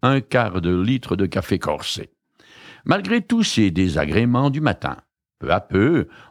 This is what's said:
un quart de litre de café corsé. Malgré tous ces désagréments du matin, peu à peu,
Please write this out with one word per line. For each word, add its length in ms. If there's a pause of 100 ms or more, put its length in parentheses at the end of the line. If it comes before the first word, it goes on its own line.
un 180
quart 400
de 180
litre 380
de 80
café 340
corsé. 520 (720)
Malgré 380
tous 200
ces 280
désagréments 800
du 100
matin, 380 (400)
peu 120
à 100
peu, 480 (220)